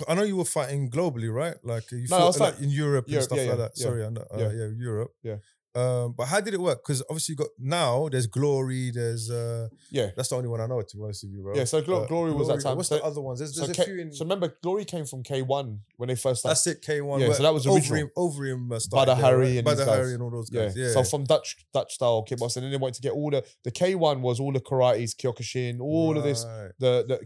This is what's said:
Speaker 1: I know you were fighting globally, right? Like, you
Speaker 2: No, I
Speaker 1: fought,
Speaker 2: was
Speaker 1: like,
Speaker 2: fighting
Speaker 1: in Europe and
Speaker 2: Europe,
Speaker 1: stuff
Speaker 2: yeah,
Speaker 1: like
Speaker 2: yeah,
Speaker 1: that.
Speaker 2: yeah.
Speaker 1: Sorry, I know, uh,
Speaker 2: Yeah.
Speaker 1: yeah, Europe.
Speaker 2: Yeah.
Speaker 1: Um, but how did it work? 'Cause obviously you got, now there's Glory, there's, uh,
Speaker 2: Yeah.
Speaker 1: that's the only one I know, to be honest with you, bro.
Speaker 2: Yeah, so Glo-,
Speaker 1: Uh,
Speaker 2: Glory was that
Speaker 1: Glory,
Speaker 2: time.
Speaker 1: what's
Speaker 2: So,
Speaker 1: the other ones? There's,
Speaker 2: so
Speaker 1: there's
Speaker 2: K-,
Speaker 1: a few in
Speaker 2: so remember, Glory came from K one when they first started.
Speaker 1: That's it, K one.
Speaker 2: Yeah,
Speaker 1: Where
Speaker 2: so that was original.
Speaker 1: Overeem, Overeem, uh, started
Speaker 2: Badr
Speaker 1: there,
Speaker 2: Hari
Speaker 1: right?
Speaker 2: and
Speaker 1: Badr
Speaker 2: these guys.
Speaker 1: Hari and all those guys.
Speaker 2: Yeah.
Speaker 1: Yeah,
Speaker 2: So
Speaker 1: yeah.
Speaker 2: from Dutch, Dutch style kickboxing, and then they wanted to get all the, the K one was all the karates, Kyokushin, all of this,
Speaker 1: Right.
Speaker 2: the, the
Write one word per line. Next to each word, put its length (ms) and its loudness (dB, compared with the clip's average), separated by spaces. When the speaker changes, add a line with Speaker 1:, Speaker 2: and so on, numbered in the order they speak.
Speaker 1:
I 60 2
know 80 2
you 140 0
were 80 0
fighting 460 -2
globally, 420 -2
right? 300 -4
Like, 300 -6
you 160 -8
Speaker 2:
No, 80 4
I 40 8
Speaker 1:
fought, 60 8
Speaker 2:
was 140 4
Speaker 1:
like, 140 4
Speaker 2:
fighting 160 -4
Speaker 1:
in 40 2
Europe 320 2
and 60 -6
Speaker 2:
Europe, 140 2
Speaker 1:
stuff 120 0
Speaker 2:
yeah, 60 2
Speaker 1:
like 60 0
Speaker 2:
yeah, 60 0
Speaker 1:
that. 200 -4
Speaker 2:
yeah. 80 -6
Speaker 1:
Sorry, 200 -2
I 60 -6
know, 140 -8
uh, 40 -4
Speaker 2:
Yeah. 140 0
Speaker 1:
yeah, 240 -6
Europe. 460 -6
Speaker 2:
Yeah. 140 -6
Speaker 1:
Um, 460 0
but 80 -2
how 140 2
did 120 -4
it 80 -2
work? 220 0
'Cause 260 -2
obviously 260 -4
you 20 -8
got, 200 -4
now 520 2
there's 180 0
Glory, 640 0
there's, 400 -4
uh, 380 -4
Speaker 2:
Yeah. 240 0
Speaker 1:
that's 140 -4
the 40 -2
only 140 -4
one 120 -4
I 60 -4
know, 160 -4
to 140 -12
be 80 -12
honest 180 -10
with 100 -14
you, 100 -12
bro. 120 -8
Speaker 2:
Yeah, 80 2
so 180 2
Glo-, 220 0
Speaker 1:
Uh, 60 -4
Speaker 2:
Glory 240 0
was 160 0
that 60 2
Speaker 1:
Glory, 100 -2
Speaker 2:
time. 120 0
Speaker 1:
what's 120 -4
Speaker 2:
So, 80 2
Speaker 1:
the 80 -2
other 160 -4
ones? 180 -8
There's, 160 -8
Speaker 2:
so 120 -2
Speaker 1:
there's 100 -2
Speaker 2:
K-, 80 2
Speaker 1:
a 20 2
few 140 -8
in 120 -10
Speaker 2:
so 120 -6
remember, 240 0
Glory 200 -2
came 220 -6
from 160 -10
K 200 -2
one 400 -2
when 120 -6
they 80 0
first 240 0
started. 160 2
Speaker 1:
That's 100 2
it, 160 -4
K 180 -2
one. 200 -2
Speaker 2:
Yeah, 80 6
Speaker 1:
Where 80 4
Speaker 2:
so 80 4
that 100 8
was 140 2
original. 400 4
Speaker 1:
Overeem, 80 -12
Overeem, 560 -2
uh, 80 -2
started 320 4
Speaker 2:
Badr 100 4
Speaker 1:
there, 80 8
Speaker 2:
Hari 160 6
Speaker 1:
right? 120 2
Speaker 2:
and 60 0
Speaker 1:
Badr 120 4
Speaker 2:
these 100 2
guys. 100 6
Speaker 1:
Hari 180 0
and 100 -6
all 60 -6
those 200 -8
guys. 260 0
Speaker 2:
Yeah. 100 -2
Speaker 1:
Yeah, 60 0
Speaker 2:
So 60 6
Speaker 1:
yeah. 60 6
Speaker 2:
from 180 0
Dutch, 500 0
Dutch 220 -2
style 340 2
kickboxing, 280 -4
and 80 -6
then 80 -6
they 40 -2
wanted 200 -2
to 60 -14
get 100 -2
all 180 -2
the, 160 0
the 80 -6
K 240 0
one 280 2
was 180 0
all 120 -2
the 80 0
karates, 540 2
Kyokushin, 640 -4
all 380 2
of 60 -2
this, 200 -2
Speaker 1:
Right. 360 -12
Speaker 2:
the, 260 4
the 200 -2